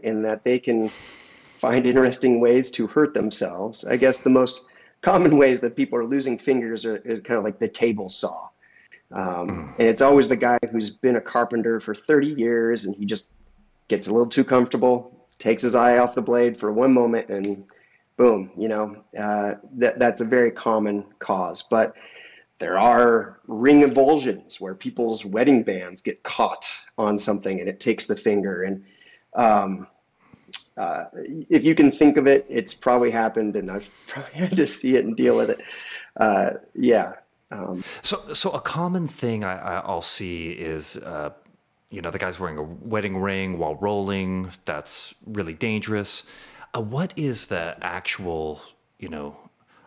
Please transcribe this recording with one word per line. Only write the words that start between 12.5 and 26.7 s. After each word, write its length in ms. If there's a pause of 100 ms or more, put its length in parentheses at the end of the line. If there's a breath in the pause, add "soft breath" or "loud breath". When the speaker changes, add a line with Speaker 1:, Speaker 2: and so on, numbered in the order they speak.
Speaker 1:
and 100
he 120
just 240 (580)
gets 180
a 60
little 160
too 160
comfortable, 800 (120)
takes 240
his 120
eye 240
off 160
the 80
blade 380
for 120
one 200
moment, 380
and 340 (540 soft breath)
boom, 380
you 120
know, 280 (220)
uh, 360 (220)
that, 220
that's 220
a 60
very 240
common 540 (160)
cause. 420
But 320 (640 loud breath)
there 200
are 680
ring 360
avulsions 800
where 140
people's 500
wedding 380
bands 400
get 220
caught 420 (320)